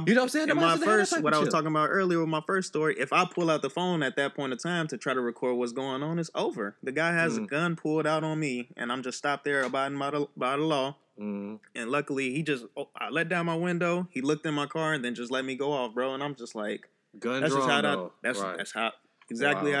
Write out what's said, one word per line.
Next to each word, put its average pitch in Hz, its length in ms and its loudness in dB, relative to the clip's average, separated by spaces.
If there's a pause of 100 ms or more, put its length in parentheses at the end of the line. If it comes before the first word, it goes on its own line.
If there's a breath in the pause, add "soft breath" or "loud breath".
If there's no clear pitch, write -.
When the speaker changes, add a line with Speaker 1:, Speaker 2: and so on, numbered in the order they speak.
Speaker 1:
You 214 80 6
know 247 60 8
what - 20 4
I'm 254 80 2
saying? 302 200 2
Speaker 2:
in 285 60 4
Speaker 1:
Nobody 339 40 4
Speaker 2:
my 330 100 6
Speaker 1:
has 320 100 4
to 330 60 2
have 311 100 6
that 427 40 8
Speaker 2:
first, 370 120 2
Speaker 1:
type 330 120 2
Speaker 2:
what - 80 4
Speaker 1:
of 156 40 6
Speaker 2:
I 151 40 6
was 147 80 4
Speaker 1:
chip. - 40 2
Speaker 2:
talking 156 140 4
about 151 240 4
earlier 180 300 4
with 160 80 2
my 156 180 0
first 185 220 0
story, 156 300 0
if 131 140 -2
I 175 140 4
pull 175 240 0
out 151 120 2
the 139 80 -2
phone 175 320 0
at 131 140 -2
that 139 180 0
point 135 180 -4
in 120 60 -6
time 165 300 -2
to 135 80 -6
try 131 180 -4
to 131 60 0
record 123 360 -2
what's 120 160 -2
going 135 300 -4
on, 160 160 -2
it's 160 160 -4
over. 156 480 -2
The 131 100 -6
guy 160 200 0
has 165 260 2
Speaker 1:
Mm. 107 60 -4
Speaker 2:
a - 20 -6
gun 165 300 0
pulled 156 300 0
out 156 180 2
on 156 140 -2
me, 123 380 -4
and 120 160 -4
I'm 131 100 -2
just 123 160 -6
stopped 143 260 -2
there 139 180 2
abiding 135 360 0
by 139 120 -2
the, 147 260 0
by 135 200 0
the 147 60 0
law. 147 340 0 (240)
Speaker 1:
Mm. 104 380 -6 (160)
Speaker 2:
And 117 160 -6
luckily, 139 440 -2
he 156 80 -2
just, 139 220 -2 (120)
oh, 139 200 -8
I 110 140 -6
let 165 180 -2
down 170 180 0
my 170 100 0
window, 175 540 0
he 131 120 -4
looked 151 240 0
in 151 80 -2
my 143 120 0
car, 156 280 -2
and 131 100 -4
then 123 100 -4
just 120 160 -8
let 131 140 0
me 131 120 -4
go 139 160 0
off, 123 220 -2
bro. 131 200 -2
And 139 80 -6
I'm 143 120 -4
just 117 200 -14
like, 107 340 -6 (300)
Speaker 1:
Gun 123 220 -2
Speaker 2:
that's 147 140 2
just 135 120 2
Speaker 1:
drawn, 143 180 4
Speaker 2:
how 147 60 2
that, 143 60 0
Speaker 1:
though. 90 160 -6 (100)
Speaker 2:
that's, 117 180 -2
Speaker 1:
Right. 92 180 -4
Speaker 2:
that's 101 160 -8
how, 110 180 -2 (380)
exactly 139 420 2
Speaker 1:
Wow. 139 80 2